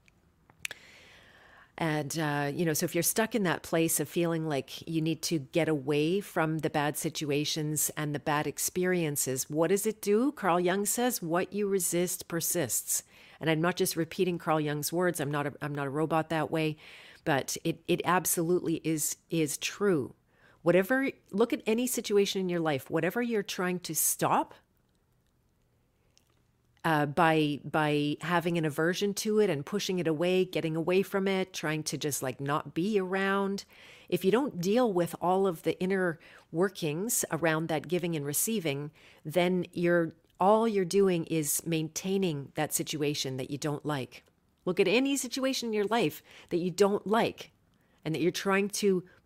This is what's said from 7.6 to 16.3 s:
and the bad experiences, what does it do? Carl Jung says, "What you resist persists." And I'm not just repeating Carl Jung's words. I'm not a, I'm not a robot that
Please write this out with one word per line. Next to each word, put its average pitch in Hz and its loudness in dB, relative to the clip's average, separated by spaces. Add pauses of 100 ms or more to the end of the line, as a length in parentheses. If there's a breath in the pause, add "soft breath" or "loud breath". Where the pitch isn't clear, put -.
and 147 -2
the 143 -4
bad 147 0
experiences, 156 0
what 160 2
does 196 2
it 214 -4
do? 226 2
Carl 180 2
Jung 185 2
says, 240 0
"What 175 -2
you 202 -2
resist 180 0
persists." - -2 (380 loud breath)
And 156 0
I'm 156 2
not 175 2
just 185 0
repeating 175 -2
Carl 156 0
Jung's 147 -4
words. 175 0
I'm 143 -2
not 143 -2
a, 139 -8
I'm 147 -4
not 143 -4
a - -6
robot 156 0
that 156 -2